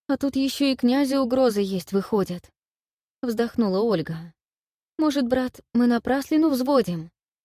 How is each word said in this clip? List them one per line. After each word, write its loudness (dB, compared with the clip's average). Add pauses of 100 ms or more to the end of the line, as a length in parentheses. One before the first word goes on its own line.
а 0
тут -2
еще 0
и 2
князю 2
угрозы 2
есть, -4
выходит», -2 (720)
вздохнула 0
Ольга. -4 (640)
«Может, 0
брат, -2 (140)
мы 4
напраслину 2
взводим, -2 (340)